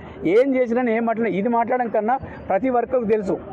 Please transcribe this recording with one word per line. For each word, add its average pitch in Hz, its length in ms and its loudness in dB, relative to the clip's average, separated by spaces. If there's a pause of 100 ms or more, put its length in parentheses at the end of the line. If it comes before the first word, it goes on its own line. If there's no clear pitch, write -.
(300)
ఏం 254 260 4
చేసినా 247 340 2
ఏం 226 160 0
మాట్లాడినా 220 320 0
ఇది 208 100 0
మాట్లాడడం 233 400 0
కన్నా 226 300 0 (300)
ప్రతి 196 220 0
వర్కర్కు 240 340 0
తెలుసు 196 340 0 (140)